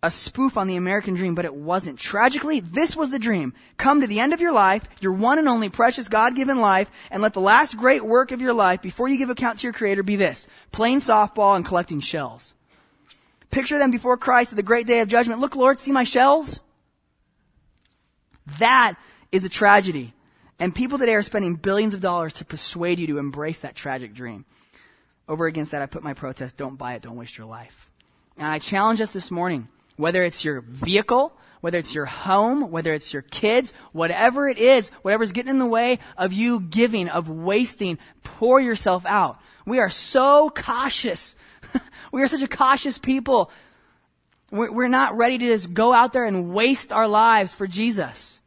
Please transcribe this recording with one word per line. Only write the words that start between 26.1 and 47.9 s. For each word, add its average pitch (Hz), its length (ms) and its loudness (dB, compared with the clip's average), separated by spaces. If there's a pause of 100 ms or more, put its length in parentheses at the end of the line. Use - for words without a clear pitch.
protest, 131 420 -12
"Don't 135 200 -12
buy 123 180 -10
it, 110 80 -14
don't 120 140 -18
waste 117 200 -18
your 110 100 -20
life." 113 440 -20 (480)
And 151 80 -8
I 156 120 -4
challenge 208 440 0
us 214 100 -6
this 185 180 -10
morning, 170 380 -4 (280)
whether 175 260 0
it's 170 240 -4
your 139 160 -6
vehicle, 185 720 0 (240)
whether 170 160 -4
it's 165 180 -6
your 151 120 -4
home, 208 640 0
whether 165 240 -2
it's - 180 -8
your 143 80 -8
kids, 233 540 -2 (180)
whatever 214 560 0
it 247 80 -2
is, 240 320 6 (140)
whatever's 208 300 0
getting 247 180 -6
in 269 80 2
the 254 80 0
way 240 320 0 (180)
of 185 160 -2
you 233 280 0
giving, 190 500 0
of 160 180 -4
wasting, 180 680 -2 (240)
pour 254 360 2
yourself 202 460 0
out. 190 340 0 (280)
We 240 120 -2
are 202 120 2
so 285 580 4
cautious. 247 880 -6 (380)
<laughs> 262 60 -2 (300)
We 254 120 -2
are 269 60 2
such 285 120 -4
a 277 80 -4
cautious 269 480 0
people. 254 540 0 (1000)
We're, 214 220 -4
we're 247 160 -2
not 254 300 0
ready 240 180 2
to 247 100 -2
just 190 280 -2
go 226 180 4
out 240 220 6
there 254 100 0
and 185 300 -4
waste 247 360 0
our 220 160 2
lives 214 460 4
for 196 140 -8
Jesus. 196 800 -6